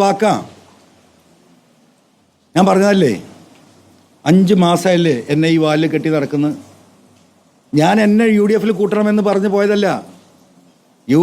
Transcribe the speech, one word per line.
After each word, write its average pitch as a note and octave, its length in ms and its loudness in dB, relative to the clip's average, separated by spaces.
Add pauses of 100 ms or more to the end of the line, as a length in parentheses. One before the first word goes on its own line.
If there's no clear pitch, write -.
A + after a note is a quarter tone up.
വാക്കാ. G3 300 0 (2250)
ഞാൻ F3 140 4
പറഞ്ഞതല്ലേ, F#3+ 440 2 (1120)
അഞ്ച് F3+ 280 2 (100)
മാസമല്ലേ E3+ 540 0 (120)
എന്നെ D3+ 260 0
ഈ - 100 2
വാലിൽ D#3 280 -2
കെട്ടി D#3 220 -4
നടക്കുന്നത്. D3 400 -4 (1200)
ഞാൻ F3 160 2 (100)
എന്നെ G#3+ 200 2 (120)
യു G#3 120 2
ഡി G#3+ 80 0
എഫിൽ G#3+ 220 -2
കൂട്ടണമെന്ന് G#3 500 -2
പറഞ്ഞു G3 260 -2
പോയതല്ല. G3+ 320 0 (1300)
യു D#3+ 100 4